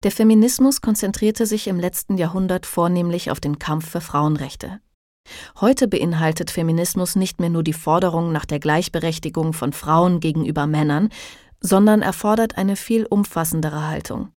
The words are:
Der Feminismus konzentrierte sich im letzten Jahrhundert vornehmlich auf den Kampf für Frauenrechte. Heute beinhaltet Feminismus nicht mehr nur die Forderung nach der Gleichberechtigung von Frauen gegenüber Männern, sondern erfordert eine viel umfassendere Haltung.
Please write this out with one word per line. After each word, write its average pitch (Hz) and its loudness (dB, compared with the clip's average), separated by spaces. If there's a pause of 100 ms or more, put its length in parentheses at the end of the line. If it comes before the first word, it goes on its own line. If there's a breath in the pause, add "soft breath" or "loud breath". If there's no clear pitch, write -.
Der 196 2
Feminismus 226 4
konzentrierte 214 0
sich 214 -4
im 185 -2
letzten 185 -4
Jahrhundert 185 -2
vornehmlich 175 0
auf - -4
den 147 -4
Kampf 160 -4
für 170 -6
Frauenrechte. 151 -2 (800 loud breath)
Heute 247 4
beinhaltet 165 0
Feminismus 170 -2
nicht 190 -2
mehr 170 0
nur 165 0
die 160 0
Forderung 165 0
nach 151 -2
der 147 -6
Gleichberechtigung 160 -2
von 147 -4
Frauen 170 2
gegenüber 156 -2
Männern, 151 2 (500 loud breath)
sondern 208 4
erfordert 214 0
eine 196 0
viel 226 0
umfassendere 160 -2
Haltung. - -8